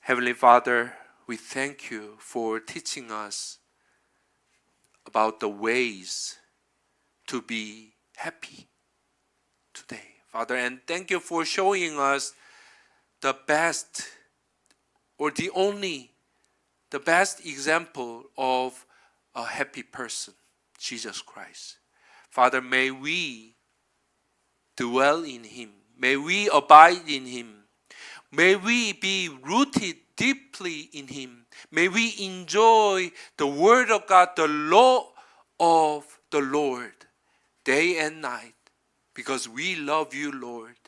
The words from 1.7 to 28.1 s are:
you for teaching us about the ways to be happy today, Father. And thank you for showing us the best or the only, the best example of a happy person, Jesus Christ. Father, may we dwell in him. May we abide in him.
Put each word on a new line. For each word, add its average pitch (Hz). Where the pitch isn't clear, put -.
you 107
for 113
teaching -
us 107
about 110
the 110
ways 104
to 127
be 110
happy -
today, -
Father. 113
And 127
thank 180
you 185
for 165
showing 185
us 139
the 135
best 165
or 151
the 170
only, 190
the 143
best 180
example 139
of 127
a 123
happy 135
person, -
Jesus 113
Christ. -
Father, 127
may 131
we 135
dwell 135
in 127
him. 110
May 131
we 180
abide 160
in 139
him. 117